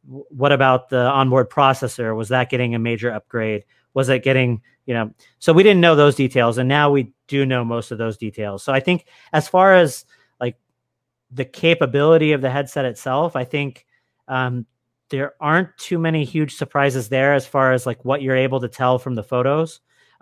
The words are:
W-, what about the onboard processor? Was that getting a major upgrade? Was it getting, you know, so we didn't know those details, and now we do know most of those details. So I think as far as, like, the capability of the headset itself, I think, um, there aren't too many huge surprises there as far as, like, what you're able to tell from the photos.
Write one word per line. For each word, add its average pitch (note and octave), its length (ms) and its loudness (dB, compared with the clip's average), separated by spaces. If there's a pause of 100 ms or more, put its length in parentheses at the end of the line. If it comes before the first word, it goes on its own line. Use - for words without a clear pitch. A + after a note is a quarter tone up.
W-, C3+ 240 -20
what C#3+ 220 0
about C3 360 2
the B2+ 140 0
onboard C3 480 2
processor? B2 640 -2
Was A2 140 -8
that B2+ 180 0
getting B2 260 -2
a A#2 40 -4
major A#2 320 -4
upgrade? A2 540 -6 (280)
Was C3 160 -2
it B2+ 140 0
getting, B2+ 400 0 (240)
you B2+ 80 -6
know, A2 180 -4 (260)
so - 140 2
we E3+ 100 6
didn't G3+ 180 6
know E3+ 160 6
those D3 180 6
details, A#2 420 0
and B2+ 120 -2
now D3 220 2
we C3+ 220 -2 (140)
do C#3 180 -2
know B2+ 200 -2
most A#2 260 -6
of A2+ 80 -10
those A2+ 180 -6
details. G2+ 460 -10
So C#3 100 -4
I C3+ 80 0
think F3 260 -2 (260)
as D#3 160 -2
far F#3+ 260 6
as, E3 320 2 (340)
like, B2 160 -6 (720)
the B2+ 140 -8
capability D#3 880 2
of C#3+ 80 -2
the C3 100 -2
headset C3+ 360 -4
itself, C3+ 500 -4
I B2+ 80 -4
think, C#3+ 420 -8 (420)
um, B2+ 360 -4 (460)
there C#3 300 -6
aren't D#3+ 380 0
too - 200 -6
many D#3+ 260 -2
huge D3 300 -4
surprises C3+ 540 -2
there C3+ 260 0
as C3+ 120 -2
far C3 260 0
as, B2+ 120 -2
like, A#2+ 200 -8
what C#3 180 -2
you're C3 140 -2
able C3 240 -2
to B2 80 -6
tell B2+ 300 -2
from B2+ 160 -8
the A2 80 -6
photos. C#3 580 -4 (420)